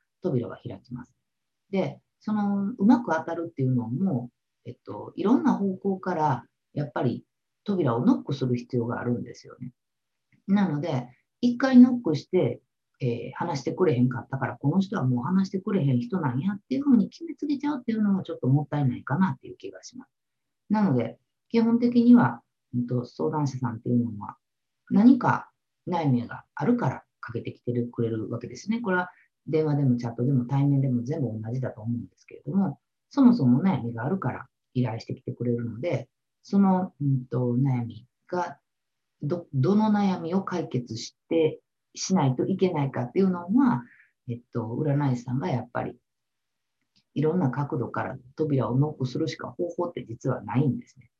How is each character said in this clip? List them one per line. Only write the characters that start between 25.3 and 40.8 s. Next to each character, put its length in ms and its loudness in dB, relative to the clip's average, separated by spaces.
悩 200 0
み 200 2
が 160 -14
あ 100 -6
る 120 4
か 120 0
ら 140 -6
か 140 -16
け 100 -6
て 100 -10
き 100 -20
て 100 -6
く 300 -4
れ 80 0
る 200 -6
わ 80 -8
け 80 -12
で 80 -14
す 160 -12
ね。 100 -2
こ 120 -2
れ 60 0
は 120 -6
電 180 2
話 80 2
で 80 0
も 140 2
チ 100 -6
ャ 60 -6
ッ 20 -14
ト 100 -4
で 60 0
も 140 2
対 240 0
面 120 2
で 80 0
も 140 -2
全 180 -6
部 60 -2
同 260 -8
じ 80 -6
だ 120 -6
と 80 -18
思 120 -6
う 40 -2
ん 100 -10
で 100 -20
す 100 -20
け 100 -20
れ 100 -20
ど 60 -8
も、 260 -2
そ 140 4
も 100 10
そ 100 0
も 160 6
悩 220 0
み 100 -6
が 120 -6
あ 40 -4
る 100 -2
か 120 -4
ら 160 -10
依 100 0
頼 160 -4
し 40 -18
て 100 -10
き 80 -16
て 100 -10
く 120 -8
れ 80 0
る 120 -2
の 160 -8
で、 280 -4
そ 160 0
の、 420 2
う 40 -2
ん 220 0
と、 320 0
悩 260 0
み 220 -12
が、 300 -6
ど、 320 -4
ど 220 2
の 140 4
悩 300 2
み 140 -4
を 80 0
解 260 -6
決 280 -6